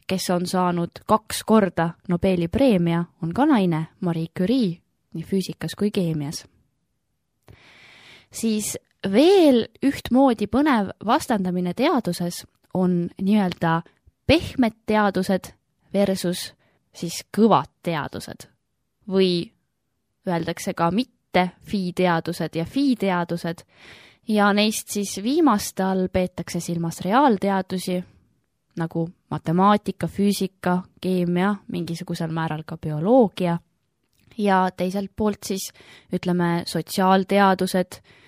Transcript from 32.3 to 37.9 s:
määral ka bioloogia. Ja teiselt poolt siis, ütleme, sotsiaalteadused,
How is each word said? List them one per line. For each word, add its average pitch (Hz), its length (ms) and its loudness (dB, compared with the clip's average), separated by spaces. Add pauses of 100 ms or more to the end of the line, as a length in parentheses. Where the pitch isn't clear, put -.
määral 160 320 -6
ka 165 80 -10
bioloogia. 175 800 2 (840)
Ja 190 280 2 (100)
teiselt 190 400 -4
poolt 214 320 -2
siis, 190 240 -6 (400)
ütleme, 175 560 0
sotsiaalteadused, 190 1300 2 (260)